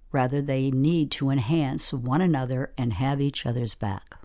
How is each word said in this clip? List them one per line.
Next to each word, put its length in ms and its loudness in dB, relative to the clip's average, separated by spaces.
Rather, 320 2
they 280 0
need 420 2
to 180 0
enhance 640 0
one 260 0
another 560 0
and 160 0
have 260 0
each 280 -2
other's 280 -2
back. 500 -6